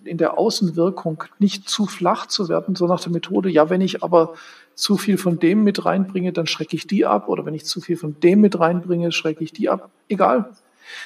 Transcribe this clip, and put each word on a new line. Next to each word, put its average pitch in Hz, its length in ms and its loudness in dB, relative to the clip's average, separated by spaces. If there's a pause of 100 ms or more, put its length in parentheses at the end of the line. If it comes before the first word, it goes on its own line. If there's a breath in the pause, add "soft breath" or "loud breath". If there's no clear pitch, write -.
in 165 120 -6
der 160 200 0
Außenwirkung 175 880 -2 (140)
nicht 202 300 0
zu 208 180 -2
flach - 400 -2
zu 196 200 -4
werden, 165 280 -2
so 180 120 0
nach 175 140 0
der 170 100 -6
Methode, 180 380 -2
ja, 156 200 4
wenn 185 120 0
ich - 200 -2
aber 165 320 4 (420 loud breath)
zu - 200 0
viel 190 220 0
von 175 220 -2
dem 196 240 4
mit 202 220 0
reinbringe, 185 460 0
dann 165 160 -2
schrecke 156 300 -4
ich - 100 -12
die - 180 2
ab. 208 220 0
Oder 180 180 -4
wenn 151 80 -6
ich 151 120 -10
zu - 160 -8
viel 170 160 -4
von 151 240 -8
dem 180 180 6
mit 196 200 4
reinbringe, 170 520 0
schrecke 160 320 -4
ich 156 80 -6
die - 180 -2
ab. - 220 -4 (160)
Egal. 208 440 2 (540 loud breath)